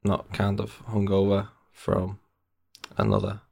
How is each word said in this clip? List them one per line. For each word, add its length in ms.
not 300
kind 260
of 280
hungover 640
from 460
another 560